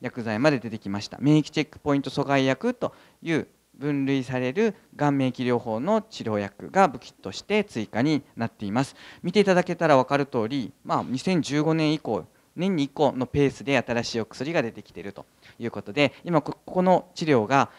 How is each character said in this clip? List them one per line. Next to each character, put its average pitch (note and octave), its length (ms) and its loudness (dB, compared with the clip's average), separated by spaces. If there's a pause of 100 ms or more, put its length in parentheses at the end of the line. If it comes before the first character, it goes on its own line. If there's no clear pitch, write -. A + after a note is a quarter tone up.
薬 A#2+ 240 -8
剤 A2 160 -2
ま D3+ 100 4
で C#3 80 2
出 A2 100 -8
て G#2+ 120 -10
き - 80 -10
ま G2+ 120 -4
し - 60 -10
た。 - 140 -14
免 D3+ 200 6
疫 - 80 -2
チ - 120 -4
ェ C#3+ 40 0
ッ - 40 -20
ク - 100 -20
ポ C#3+ 160 0
イ C#3+ 40 2
ン C#3 40 -4
ト C3+ 80 -6
阻 C#3 140 -2
害 C3+ 200 2
薬 F3 300 0
と - 180 -4 (300)
い E3 120 -4
う B2+ 120 0 (280)
分 C#3+ 300 -2
類 C3+ 200 0
さ B2+ 160 -4
れ B2+ 120 -2
る G#3 220 0 (200)
が D3 140 2
ん C#3+ 80 2
免 C3 140 2
疫 B2 160 -4
療 B2 120 2
法 A2+ 220 -4
の F#3 220 0
治 - 220 -12
療 G#2+ 120 -2
薬 G2 340 -6
が F#3 180 4
武 A#2+ 100 -6
器 - 140 -20
と - 200 -12
し - 80 -12
て G#3 240 0
追 A2+ 220 -6
加 A2 160 -2
に D3 200 0 (140)
な A2+ 120 -4
っ - 20 -10
て - 160 -12
い G2 60 -6
ま C3 120 2
す。 - 100 -16 (280)
見 F3 100 -4
て G#3 80 4
い G3 40 6
た F#3+ 100 4
だ F3 100 4
け F3 100 -4
た E3 120 0
ら D3 100 8
分 B2+ 100 6
か C#3 120 0
る C#3+ 80 0
通 A2+ 220 -2
り、 B2+ 240 -4 (120)
ま D#3+ 140 -2
あ、 G#2 80 -2
二 B2 120 -4
千 F#3 220 0
十 C#3+ 220 -2
五 D#3+ 100 2
年 D#3 220 2
以 D#3 40 -4
降、 G2+ 280 -4 (300)
年 F#3 200 -2
に C#3+ 80 0
一 C3+ 80 -8
個 C#3+ 200 2
の B2+ 120 -2
ペ C#3+ 220 0
ー C3 40 2
ス A2+ 140 -12
で C3+ 160 2
新 A#2 240 -2
し - 120 -8
い A2+ 40 -2
お G#2+ 60 -4
薬 C#3+ 260 -10
が E3 80 0
出 A#2 100 -2
て G2+ 120 -18
き - 100 -20
て - 80 -16
い F2+ 40 -12
る G2 80 -12
と - 120 -18 (340)
い A#2 80 -6
う A2+ 40 -4
こ G2+ 100 -10
と G#2 140 -12
で、 C#3+ 180 2 (120)
今 D#3+ 180 2
こ-、 - 240 -10
こ - 80 -10
こ F#3 80 2
の F#3 320 4
治 - 100 -6
療 B2+ 220 4
が C3+ 320 4